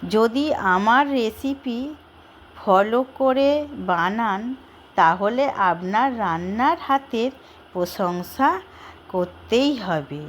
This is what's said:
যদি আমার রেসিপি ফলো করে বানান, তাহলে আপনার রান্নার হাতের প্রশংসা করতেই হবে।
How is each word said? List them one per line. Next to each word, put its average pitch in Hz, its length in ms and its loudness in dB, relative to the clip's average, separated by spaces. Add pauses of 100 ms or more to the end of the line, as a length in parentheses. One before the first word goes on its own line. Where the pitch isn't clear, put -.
(100)
যদি 226 340 2 (220)
আমার 208 440 4
রেসিপি 247 680 -4 (760)
ফলো 214 440 2 (140)
করে 269 360 2 (360)
বানান, 190 540 0 (540)
তাহলে 196 500 2 (140)
আপনার 190 500 0 (100)
রান্নার 208 640 0
হাতের 269 500 -2 (420)
প্রশংসা 180 800 -2 (580)
করতেই 226 680 0
হবে। 156 520 -6